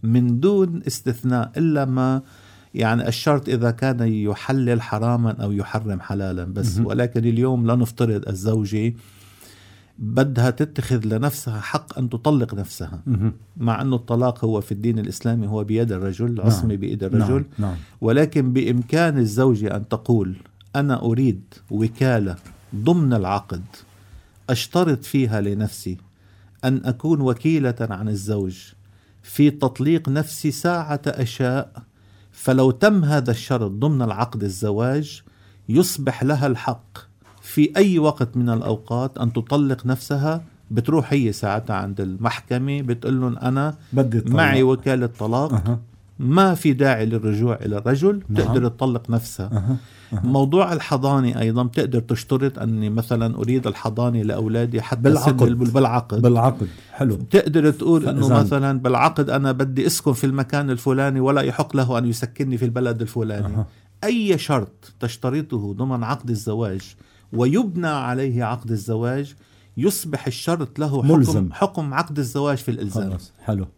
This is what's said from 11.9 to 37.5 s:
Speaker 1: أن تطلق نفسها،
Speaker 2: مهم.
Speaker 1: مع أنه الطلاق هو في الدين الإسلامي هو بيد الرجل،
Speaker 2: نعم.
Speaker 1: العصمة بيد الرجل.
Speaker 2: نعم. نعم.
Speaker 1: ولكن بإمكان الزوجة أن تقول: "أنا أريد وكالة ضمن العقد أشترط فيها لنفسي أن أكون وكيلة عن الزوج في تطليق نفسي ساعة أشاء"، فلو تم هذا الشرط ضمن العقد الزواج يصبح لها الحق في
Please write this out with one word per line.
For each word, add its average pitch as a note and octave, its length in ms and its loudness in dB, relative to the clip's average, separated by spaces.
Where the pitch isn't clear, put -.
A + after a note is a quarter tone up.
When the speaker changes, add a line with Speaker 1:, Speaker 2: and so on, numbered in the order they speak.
Speaker 1:
أن B2 100 -2
تطلق B2 440 0
نفسها، E2+ 520 -8
Speaker 2:
مهم. G#2+ 280 0
Speaker 1:
مع A2+ 240 0
أنه C3 140 0
الطلاق A#2+ 500 0
هو A2 160 0
في - 100 -8
الدين A2 280 0
الإسلامي G#2+ 480 -2
هو G#2+ 160 -2
بيد A2 280 0
الرجل، F#2+ 340 -4
Speaker 2:
نعم. A#2+ 80 -2
Speaker 1:
العصمة G#2+ 420 2
بيد G2 280 -4
الرجل. G#2+ 300 2
Speaker 2:
نعم. C#3+ 120 0
نعم. G2 160 -2
Speaker 1:
ولكن C3+ 520 2
بإمكان C3+ 640 0
الزوجة A2 580 2
أن G2+ 120 -6
تقول: G#2 480 0
"أنا C#3 260 0
أريد A#2 400 0
وكالة A2+ 640 0
ضمن C#3 380 2
العقد F#2+ 500 -2
أشترط D3 540 0
فيها A2+ 380 0
لنفسي G2+ 560 -4
أن C3 200 0
أكون C#3+ 360 0
وكيلة C3 600 2
عن G#2+ 280 -4
الزوج G2 480 -2
في D3 280 2
تطليق D3 580 0
نفسي D3+ 420 -2
ساعة D#3 540 -2
أشاء"، C3 800 -4
فلو C3 400 4
تم G3 320 4
هذا C#3+ 280 2
الشرط A2+ 400 -2
ضمن C3 300 0
العقد A2+ 420 -2
الزواج A2 800 -2
يصبح C3+ 540 0
لها C#3+ 240 2
الحق - 500 -4
في D3+ 360 2